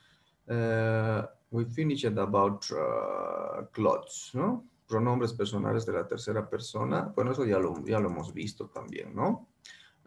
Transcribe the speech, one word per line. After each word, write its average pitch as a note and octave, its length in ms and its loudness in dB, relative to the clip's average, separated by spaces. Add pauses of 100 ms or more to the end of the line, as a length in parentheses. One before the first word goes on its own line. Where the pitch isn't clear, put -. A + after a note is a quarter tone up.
(480)
eh, A2+ 760 2 (260)
we A#2 140 0
finished A#2+ 540 0
about, G2+ 540 4
uh, G1+ 1000 -2
clothes, - 600 0
¿no? G#3 320 0 (220)
Pronombres A#2+ 460 2
personales G#2+ 520 0
de G#2 80 -2
la F2 140 0
tercera A2 400 -2
persona. C#3+ 680 -2
Bueno, A#2+ 160 2
eso C3+ 140 0
ya G2+ 120 4
lo, E2+ 280 0
ya A2 140 2
lo G2 100 2
hemos D#2+ 240 -6
visto - 340 -6
también, - 480 -10
¿no? E3 320 0 (600)